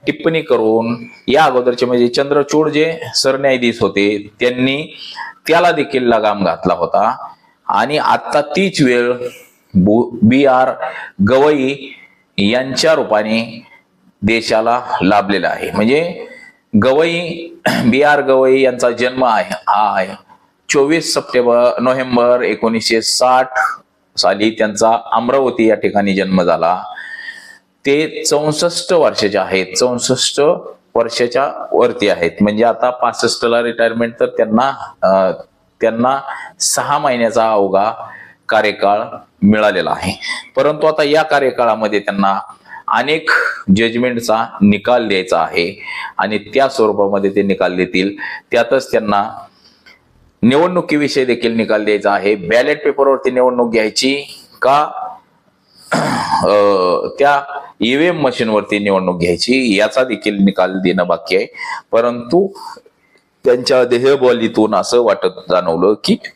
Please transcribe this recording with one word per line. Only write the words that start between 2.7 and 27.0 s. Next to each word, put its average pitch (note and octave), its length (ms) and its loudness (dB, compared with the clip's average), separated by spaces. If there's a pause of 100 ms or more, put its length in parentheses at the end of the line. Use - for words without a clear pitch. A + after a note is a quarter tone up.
सरन्यायाधीश C3 680 0
होते, G2+ 580 0
त्यांनी B2+ 580 -2 (500)
त्याला F3 240 4
देखील C3+ 320 -2
लगाम G#2+ 420 2
घातला E2+ 280 0
होता F#2+ 540 -2 (400)
आणि B2 300 0
आता B2+ 440 0
तीच F3+ 400 -2
वेळ B2 320 2 (600)
बु-, G#2+ 480 2
बी C3 240 4
आर C3 240 4 (600)
गवई C#3 460 2 (640)
यांच्या B2+ 560 0
रूपाने A2+ 760 -2 (540)
देशाला A2+ 600 0 (200)
लाभलेला G2 460 2
आहे. - 240 -6
म्हणजे C#3+ 540 0 (580)
गवई, E3 680 0 (160)
<clears throat> A#2+ 200 0
बी B2 160 4
आर D3 200 4
गवई C3 400 4
यांचा B2 300 2
जन्म B2+ 340 0
आहे, G#2 300 0 (120)
हा G2+ 300 2
आहे F#2+ 180 -4 (540)
चोवीस D3+ 440 0
सप्टेंबर, A#2+ 680 2
नोव्हेंबर B2 600 2
एकोणीसशे A2+ 600 0
साठ B2+ 480 2 (680)
साली G2+ 340 2
त्यांचा A2 460 0 (140)
अमरावती A#2+ 580 0
या G#2+ 60 4
ठिकाणी G2+ 400 0
जन्म F#2 280 0
झाला. F2 400 0 (1000)